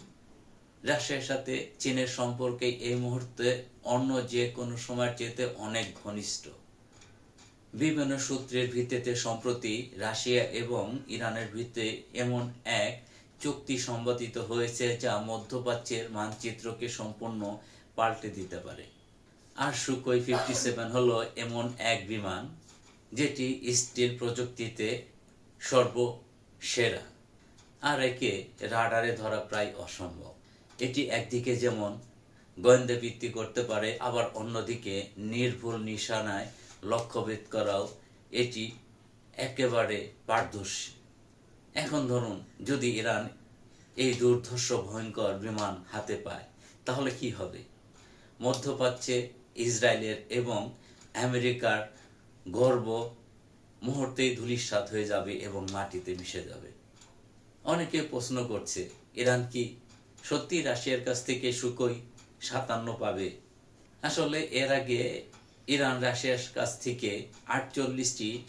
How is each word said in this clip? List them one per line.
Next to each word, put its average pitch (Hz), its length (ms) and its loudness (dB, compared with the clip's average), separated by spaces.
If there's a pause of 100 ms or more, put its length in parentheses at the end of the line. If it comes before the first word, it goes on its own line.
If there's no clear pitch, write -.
(920)
রাশিয়ার 139 400 0
সাথে 131 240 -2 (280)
চীনের 127 360 2
সম্পর্কে 123 500 0 (200)
এই 123 160 2
মুহূর্তে 123 420 -2 (480)
অন্য 135 160 4 (220)
যে 120 120 4 (120)
কোনো 120 180 -4 (120)
সময়ের 120 320 0
চেয়ে 120 360 -2 (120)
অনেক 110 200 0 (160)
ঘনিষ্ঠ। 104 420 -6 (1400)
বিভিন্ন 147 320 4 (140)
সূত্রের 123 480 0
ভিত্তিতে 123 380 0 (120)
সম্প্রতি 117 500 0 (300)
রাশিয়া 117 380 2 (200)
এবং 120 220 0 (300)
ইরানের 113 400 -2
ভিত্তিতে 117 320 -4 (360)
এমন 123 200 2 (420)
এক - 80 0 (500)
চুক্তি 139 320 -2 (140)
সম্পাদিত 120 480 -2 (140)
হয়েছে 120 360 0 (180)
যা 113 80 2 (160)
মধ্যপ্রাচ্যের 117 760 -2 (120)
মানচিত্রকে 110 680 -4 (120)
সম্পূর্ণ 107 420 -6 (560)
পাল্টে 110 320 2 (100)
দিতে 87 280 -8
পারে। - 180 -12 (800)
আর 143 80 2 (120)
সুখোই 123 420 2
ফিফটি 123 280 2 (100)
সেভেন 117 320 0
হলো 123 200 8 (280)
এমন 117 200 -2 (280)
এক 104 60 2 (120)
বিমান 98 320 -2 (760)
যেটি 135 280 0 (320)
স্টিল 123 420 2
প্রযুক্তিতে 117 680 -2 (720)
সর্বসেরা, - 1400 2 (840)
আর 143 100 4 (120)
একে 123 220 2 (420)
রাডারে 113 460 4
ধরা 107 280 0
প্রায় 104 240 0 (140)
অসম্ভব। 85 460 -10 (540)
এটি 127 160 0 (160)
একদিকে 123 340 0 (120)
যেমন 107 280 2 (640)
গোয়েন্দা 123 440 8
ভিত্তি 117 340 -4
করতে 113 340 -2
পারে, 110 180 2 (180)
আবার 120 200 2 (140)
অন্যদিকে 113 540 -4 (380)
নির্ভুল 120 440 0 (120)
নিশানায় 107 600 -2 (420)
লক্ষ্যভেদ 110 520 -2 (120)
করাও 101 300 2 (580)
এটি 113 220 -2 (800)
একেবারে 113 520 2 (300)
পারদর্শী। 113 600 0 (920)
এখন 147 200 0 (100)
ধরুন, 117 240 0 (320)
যদি 123 200 2 (120)
ইরান 110 240 0 (720)
এই 131 160 4 (100)
দুর্ধর্ষ 123 460 4 (200)
ভয়ঙ্কর 107 440 -2 (120)
বিমান 104 300 -2 (180)
হাতে 104 240 -4 (100)
পায়, - 200 -10 (400)
তাহলে 127 320 2
কি 123 100 -2 (100)
হবে? 92 220 -8 (840)
মধ্যপ্রাচ্যে 127 720 2 (480)
ইসরায়েলের 110 540 4 (200)
এবং 117 220 0 (640)
আমেরিকার 123 560 2 (640)
গর্ব 120 400 4 (1000)
মুহূর্তেই 131 520 2
ধূলিসাৎ 113 540 0
হয়ে 104 200 0
যাবে 98 200 0 (140)
এবং 98 160 -4 (120)
মাটিতে 92 360 -4 (100)
মিশে 90 300 -6
যাবে। - 200 -14 (1040)
অনেকে 165 260 2 (140)
প্রশ্ন 123 240 -2 (140)
করছে, 98 300 -2 (420)
ইরান 123 300 6
কি 123 120 0 (640)
সত্যি 160 320 2
রাশিয়ার 127 440 0
কাছ 123 120 0 (100)
থেকে 127 200 0 (120)
সুখোই 123 340 2 (540)
সাতান্ন 117 400 -2 (140)
পাবে? 95 260 0 (800)
আসলে 151 300 2 (220)
এর 135 180 2
আগে 120 220 2 (720)
ইরান 135 220 4 (100)
রাশিয়ার 123 360 2 (140)
কাছ 120 140 2 (140)
থেকে 120 260 -2 (460)
আটচল্লিশটি 127 720 -2 (200)